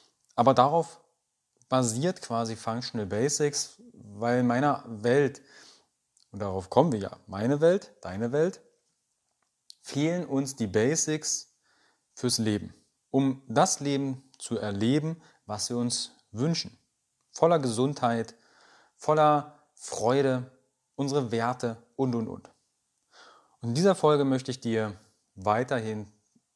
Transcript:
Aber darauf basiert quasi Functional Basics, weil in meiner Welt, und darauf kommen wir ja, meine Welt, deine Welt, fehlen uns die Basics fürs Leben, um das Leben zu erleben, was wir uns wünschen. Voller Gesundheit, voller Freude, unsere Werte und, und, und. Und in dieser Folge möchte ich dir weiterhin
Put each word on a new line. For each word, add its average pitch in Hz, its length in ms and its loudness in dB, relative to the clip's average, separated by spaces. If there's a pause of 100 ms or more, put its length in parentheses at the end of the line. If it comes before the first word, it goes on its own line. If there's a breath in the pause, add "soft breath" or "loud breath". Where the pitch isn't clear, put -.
(340 loud breath)
Aber 120 200 6
darauf 147 460 4 (680)
basiert 131 540 0
quasi 113 340 -4
Functional 117 480 -6
Basics, 139 800 -2 (100)
weil 107 480 -2
in 123 60 2
meiner 131 400 2
Welt, 120 560 0 (880 soft breath)
und 104 100 -14
darauf 95 300 -6
kommen 151 220 4
wir 107 80 -2
ja, - 260 -10
meine 113 340 -2
Welt, 175 400 2
deine 104 320 -6
Welt, 160 300 -2 (1200)
fehlen 165 420 -2
uns 135 320 -4
die 110 120 -2
Basics 151 840 -2 (600)
fürs - 240 -2
Leben, 104 340 -2 (380)
um 135 360 0
das 123 340 2
Leben 139 580 -4
zu - 180 -6
erleben, 117 640 0 (240 soft breath)
was 104 240 -6
wir 120 80 -4
uns 120 360 -4 (200)
wünschen. 151 460 -4 (540)
Voller 170 260 4
Gesundheit, 120 760 -2 (600 soft breath)
voller 151 600 2 (160)
Freude, 127 760 0 (460)
unsere 139 360 -2
Werte 117 440 -2 (200)
und, 131 180 0
und, 113 140 -4
und. - 200 -14 (1120 soft breath)
Und 117 100 -6
in 117 40 -4
dieser 180 220 4
Folge 147 280 4
möchte 131 280 0
ich 127 80 -10
dir 110 340 -2 (400)
weiterhin 110 720 -2 (500)